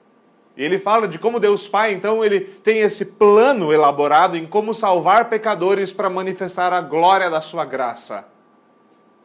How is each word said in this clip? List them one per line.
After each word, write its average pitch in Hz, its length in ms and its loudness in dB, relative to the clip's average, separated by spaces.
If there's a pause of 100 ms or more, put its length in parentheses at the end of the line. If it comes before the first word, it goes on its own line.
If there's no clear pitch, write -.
(560)
E 127 80 -8
ele 170 140 0
fala 214 300 0
de 165 100 -10
como 233 220 -4
Deus 202 280 0
Pai, 214 240 0
então, 208 320 -4
ele 202 180 0
tem 220 400 -2
esse 208 220 -2
plano 208 680 4
elaborado 151 640 4
em 160 80 -10
como 214 300 -4
salvar 196 520 2
pecadores 202 640 -2
para 202 160 -4
manifestar 185 640 -4
a 180 80 0
glória 175 520 2
da 160 100 -2
sua 156 240 -8
graça. 120 640 -8 (960)